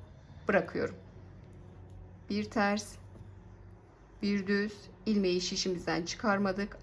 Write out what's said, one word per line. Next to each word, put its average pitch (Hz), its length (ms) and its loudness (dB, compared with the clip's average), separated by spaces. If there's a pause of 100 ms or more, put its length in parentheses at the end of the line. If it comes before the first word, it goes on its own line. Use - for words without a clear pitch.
(480)
bırakıyorum. - 480 4 (1300)
Bir 208 200 0
ters, 208 460 2 (1300)
bir 202 260 2
düz, 202 260 4 (320)
ilmeği 190 360 6
şişimizden 175 640 0
çıkarmadık. 196 760 2